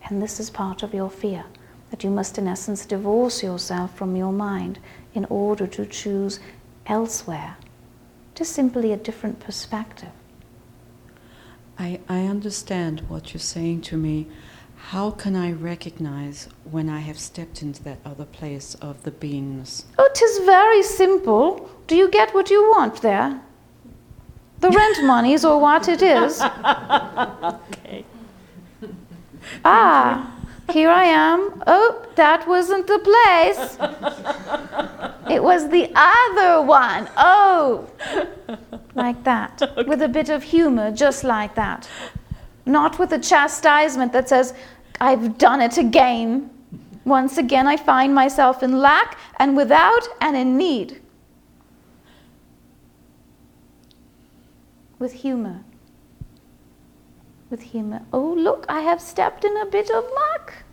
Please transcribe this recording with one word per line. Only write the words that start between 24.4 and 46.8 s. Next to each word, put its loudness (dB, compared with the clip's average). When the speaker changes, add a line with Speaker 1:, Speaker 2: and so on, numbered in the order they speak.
Speaker 1:
The 4
rent 4
<laughs> 4
monies 2
or 4
what 4
it 0
is? 4
Speaker 3:
Okay. -4
Speaker 1:
Ah, 4
here 4
I 6
am. 2
Oh, 4
that 4
wasn't 0
the 2
place. 4
It 0
was -2
the 0
other 4
one. 2
Oh, 4
like -4
that. -2
Speaker 3:
<laughs> -2
Okay. -2
Speaker 1:
With 0
a 2
bit -2
of -2
humor, 2
just 0
like -2
that. -6
Not 2
with 0
a 0
chastisement 2
that 0
says, 2
"I've 2
done 4
it 0
again." 2